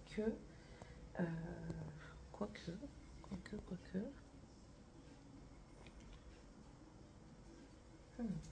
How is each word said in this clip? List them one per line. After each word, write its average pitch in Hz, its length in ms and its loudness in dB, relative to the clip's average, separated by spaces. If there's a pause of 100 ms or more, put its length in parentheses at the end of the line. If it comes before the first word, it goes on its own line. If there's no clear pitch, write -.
(140)
que... 214 80 10 (960)
Euh, 180 60 12 (1040)
quoique, - 400 2 (500)
quoique, 196 360 -2 (100)
quoique. 190 380 2 (4000)
Hmm. 240 80 6 (260)